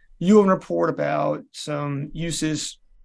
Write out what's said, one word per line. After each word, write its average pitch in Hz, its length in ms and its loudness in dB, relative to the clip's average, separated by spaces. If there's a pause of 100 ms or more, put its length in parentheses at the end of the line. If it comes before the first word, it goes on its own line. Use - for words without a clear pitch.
(180)
U 202 240 6
N 196 60 4
report 170 420 0
about 147 640 -2
some 147 600 -6
uses 156 640 -4 (260)